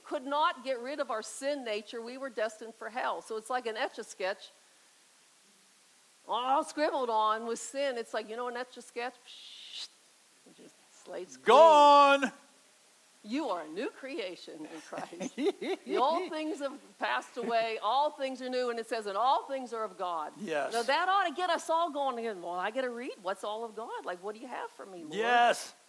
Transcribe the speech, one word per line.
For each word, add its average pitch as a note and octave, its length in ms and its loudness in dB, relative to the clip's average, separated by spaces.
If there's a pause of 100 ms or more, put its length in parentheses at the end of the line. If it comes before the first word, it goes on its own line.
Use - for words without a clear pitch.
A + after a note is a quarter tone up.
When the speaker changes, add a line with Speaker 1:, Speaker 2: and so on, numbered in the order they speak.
Speaker 1:
could C4+ 220 -6
not D4 380 0
get C4 160 -4
rid C#4 200 -8
of B3+ 100 -4
our A3 120 -4
sin C#4 420 -6
nature, A3 380 -6
we B3 160 -12
were C4+ 120 -8
destined A3 480 -6
for A3 120 -12
hell. A3 320 -4
So A3+ 160 -8
it's G#3+ 100 -12
like B3+ 180 -2
an A3 100 -4
Etch-a-Sketch, G#3+ 760 -6 (1800)
all C4+ 360 2
scribbled D4 460 -2
on A3 360 2
with A#3 120 -4
sin. C4+ 400 -4
It's A3+ 160 -10
like, A3 160 -4
you A3+ 60 -8
know, B3 120 -4
an A#3+ 80 -8
Etch-a-Sketch, B3 580 -10 (120)
psh, - 640 -16 (580)
it - 100 -20
just - 180 -20 (300)
slates F3 320 -14
clean. G#3 200 8
Speaker 2:
Gone. C#4+ 760 12 (920)
Speaker 1:
You B3+ 260 -4
are F3 120 -4
a D#3 60 -12
new G#3 200 -6
creation A3 720 -10
in D#3 280 -14
Christ. F3 480 -10
Speaker 2:
<laughs> D#4+ 500 -4
Speaker 1:
The A#3+ 100 -2
old D#4+ 340 0
things D#4 300 -6
have C#4 120 -6 (260)
passed B3 380 -4
away, A3+ 460 -2
all C4+ 280 2
things C4 320 -6
are B3+ 60 -6
new, B3+ 220 -2
and A#3 100 -4
it A3+ 80 -8
says, A3+ 180 -4
"And G3 100 -4
all C4 300 2
things C4 260 -8
are A3 120 -4
of F#3 120 -10
God." E3+ 440 -6
Speaker 2:
Yes. D3+ 320 -2
Speaker 1:
Now, A#3 100 -2
that D4+ 260 0
ought F#4+ 200 2
to C#4 60 -6
get F4+ 160 -2
us E4 200 -2
all E4 200 2
going C4+ 280 -2
again. G#3+ 240 -6
"Well, F3 120 -8
I F#3 180 -2
gotta B3+ 180 -2
read A#3+ 220 -8 (100)
what's F#3+ 220 -6
all A3 200 -6
of G#3+ 120 -10
God. D#4 280 -10
Like, F3+ 200 -8
what G#3+ 100 -6
do A3 60 -16
you B3+ 80 -14
have - 280 -8
for - 100 -16
me, - 180 -14
Lord?" D#3 100 -12
Speaker 2:
Yes. A#3 600 2 (140)